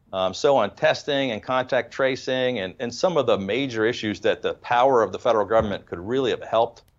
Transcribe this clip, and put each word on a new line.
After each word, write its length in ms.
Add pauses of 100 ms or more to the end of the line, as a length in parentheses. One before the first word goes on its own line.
(140)
Um, 200
so 240
on 180
testing 540
and 120
contact 480
tracing 680
and, 220
and 140
some 220
of 80
the 140
major 480
issues 340
that 220
the 100
power 500
of 80
the 80
federal 280
government 400
could 120
really 340
have 100
helped 400 (160)